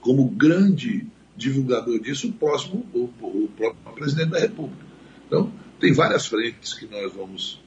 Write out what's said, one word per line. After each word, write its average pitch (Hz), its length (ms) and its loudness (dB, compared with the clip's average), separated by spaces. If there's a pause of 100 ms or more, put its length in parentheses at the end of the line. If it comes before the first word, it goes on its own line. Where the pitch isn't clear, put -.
como 127 280 4
grande 143 760 2 (300)
divulgador 120 640 0
disso 139 280 -6
o 196 40 -4
próximo, 151 640 -2
o, 120 160 -2 (100)
o 104 360 -4
próprio - 380 -6
presidente 156 360 -2
da 170 80 0
República. - 460 -4 (420)
Então, - 260 0 (280)
tem 180 120 6
várias 196 340 4
frentes 113 480 -4
que 113 120 -16
nós 101 260 -8
vamos 95 540 -12